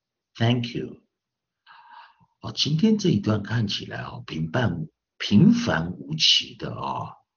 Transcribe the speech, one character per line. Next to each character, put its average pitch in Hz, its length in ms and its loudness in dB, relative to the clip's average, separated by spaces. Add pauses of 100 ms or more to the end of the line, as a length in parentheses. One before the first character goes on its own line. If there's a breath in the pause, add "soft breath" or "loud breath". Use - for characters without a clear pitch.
(380)
thank 117 380 0
you. - 260 -10 (1400 loud breath)
哦， 110 140 -10
今 151 220 0
天 220 200 4
这 185 120 0
一 104 100 2
段 104 220 0
看 104 260 -2
起 - 180 -6
来 - 180 -10
哦， - 240 -12
平 80 240 -6
凡， 85 360 -2 (300)
平 156 340 6
凡 85 420 0
无 147 220 -12
奇 - 400 2
的 - 200 -10
啊， 123 360 -8 (240)